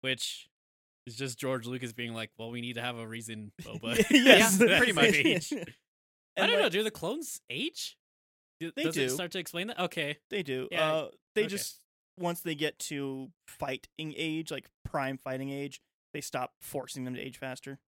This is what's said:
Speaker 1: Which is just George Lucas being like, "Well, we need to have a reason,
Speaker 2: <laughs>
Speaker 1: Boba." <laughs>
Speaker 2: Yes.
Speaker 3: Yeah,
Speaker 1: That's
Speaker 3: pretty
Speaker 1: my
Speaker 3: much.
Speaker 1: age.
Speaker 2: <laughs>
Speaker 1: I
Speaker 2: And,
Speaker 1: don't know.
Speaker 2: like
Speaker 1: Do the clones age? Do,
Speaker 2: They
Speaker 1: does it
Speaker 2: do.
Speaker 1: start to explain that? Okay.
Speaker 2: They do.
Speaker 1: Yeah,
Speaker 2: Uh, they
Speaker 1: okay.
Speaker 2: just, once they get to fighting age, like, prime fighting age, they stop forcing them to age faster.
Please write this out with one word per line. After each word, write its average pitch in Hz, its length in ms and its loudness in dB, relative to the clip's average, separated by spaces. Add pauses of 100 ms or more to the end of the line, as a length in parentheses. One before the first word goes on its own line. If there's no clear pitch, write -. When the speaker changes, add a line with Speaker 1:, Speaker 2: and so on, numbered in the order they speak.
Speaker 1:
Which - 480 -4 (560)
is 113 120 -12
just 131 200 -6
George 131 280 -2
Lucas 123 260 -6
being 117 220 -8
like, 113 240 -8
"Well, 113 140 -10
we 120 100 -8
need 120 140 -6
to 117 60 -6
have 120 160 -4
a 113 100 -8
reason, 110 500 -10
Speaker 2:
<laughs> - 40 -16
Speaker 1:
Boba." 117 360 -6
<laughs> 214 120 6
Speaker 2:
Yes. 214 500 10
Speaker 3:
Yeah, 233 80 10
Speaker 1:
That's 175 100 8
Speaker 3:
pretty 247 160 6
Speaker 1:
my - 140 6
Speaker 3:
much. 196 80 6
Speaker 1:
age. - 380 2
Speaker 2:
<laughs> - 0 -
Speaker 1:
I 277 40 -4 (800)
Speaker 2:
And, 285 100 4
Speaker 1:
don't 466 120 4
know. 427 40 6
Speaker 2:
like 220 80 2
Speaker 1:
Do 202 120 0
the 214 80 0
clones 247 580 -6
age? - 480 -8 (640)
Do, 165 160 -8
Speaker 2:
They 294 80 -2
Speaker 1:
does 160 120 0
it 139 120 2
Speaker 2:
do. - 20 0
Speaker 1:
start 165 220 -2
to 190 80 -4
explain 175 280 -6
that? 226 120 -8
Okay. 156 380 -2 (120)
Speaker 2:
They 202 140 -4
do. 131 280 -4
Speaker 1:
Yeah, 156 220 2
Speaker 2:
Uh, 156 160 -2 (260)
they 214 60 4
Speaker 1:
okay. 220 80 0
Speaker 2:
just, - 300 -8 (380)
once 175 240 -2
they 165 140 -4
get 147 240 -2
to 135 520 -6 (160)
fighting 147 680 -8
age, 160 360 -4
like, 135 180 -10 (160)
prime 135 320 -4
fighting 131 320 -6
age, 139 320 -8 (320)
they 147 80 -8
stop - 400 -6
forcing 131 420 -8
them 127 120 -6
to - 60 -8
age 127 160 -12
faster. 135 500 -10